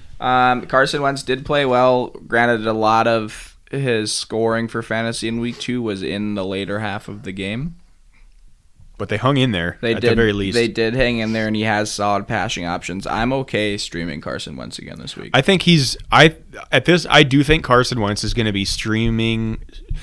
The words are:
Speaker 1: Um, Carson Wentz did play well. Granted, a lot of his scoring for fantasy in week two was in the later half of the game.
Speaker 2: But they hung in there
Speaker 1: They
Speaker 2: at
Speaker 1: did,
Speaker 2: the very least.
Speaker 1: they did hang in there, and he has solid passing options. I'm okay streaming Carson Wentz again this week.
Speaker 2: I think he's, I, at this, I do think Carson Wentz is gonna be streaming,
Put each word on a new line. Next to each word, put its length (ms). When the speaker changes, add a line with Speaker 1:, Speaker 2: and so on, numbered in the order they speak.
Speaker 1:
Um, 460
Carson 360
Wentz 220
did 220
play 200
well. 420
Granted, 400
a 60
lot 340
of 480
his 400
scoring 560
for 140
fantasy 480
in 100
week 200
two 220
was 220
in 320
the 100
later 340
half 280
of 160
the 80
game. 460
Speaker 2:
But 120
they 80
hung 180
in 160
there 300
Speaker 1:
They 120
Speaker 2:
at 80
Speaker 1:
did, 100
Speaker 2:
the 40
very 160
least. 240
Speaker 1:
they 140
did 260
hang 240
in 140
there, 140
and 80
he 80
has 280
solid 380
passing 360
options. 400
I'm 280
okay 440
streaming 440
Carson 340
Wentz 240
again 220
this 160
week. 160
Speaker 2:
I 80
think 220
he's, 340
I, 240
at 140
this, 240
I 140
do 200
think 220
Carson 340
Wentz 240
is 100
gonna 200
be 100
streaming, 920